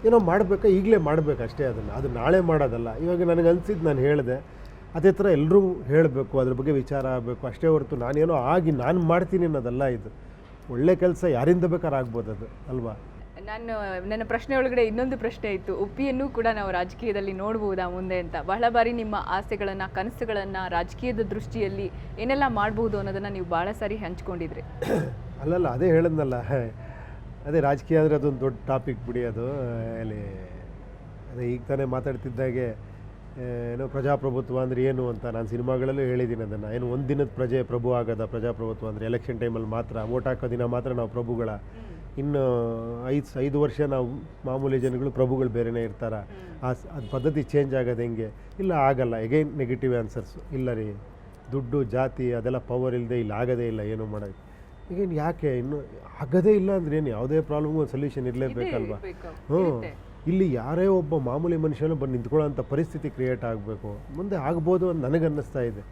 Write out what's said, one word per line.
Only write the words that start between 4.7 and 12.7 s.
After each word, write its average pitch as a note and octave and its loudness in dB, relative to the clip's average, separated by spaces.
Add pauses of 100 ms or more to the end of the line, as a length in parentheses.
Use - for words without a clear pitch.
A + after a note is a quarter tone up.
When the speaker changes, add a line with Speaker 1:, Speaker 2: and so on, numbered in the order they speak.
Speaker 1:
ಅದೇ E3+ 8
ಥರ F#3+ 2
ಎಲ್ಲರೂ F3+ 6
ಹೇಳಬೇಕು, C3+ 4
ಅದ್ರ B2+ 2
ಬಗ್ಗೆ C3+ 0
ವಿಚಾರ C3+ 0
ಆಗಬೇಕು B2 -2
ಅಷ್ಟೇ B2 0
ಹೊರತು D3+ 4
ನಾನೇನೋ C#3+ 2
ಆಗಿ D#3 4
ನಾನು D3 2
ಮಾಡ್ತೀನಿ F3 4
ಅನ್ನೋದಲ್ಲ C3 0
ಇದು. A2 -2 (640)
ಒಳ್ಳೆ D3+ 6
ಕೆಲಸ F3+ 2
ಯಾರಿಂದ E3 6
ಬೇಕಾದ್ರೆ D#3+ 0
ಆಗ್ಬೋದು A#2 -4
ಅದು, G#2+ -8 (240)
ಅಲ್ವಾ? B2 -4 (540)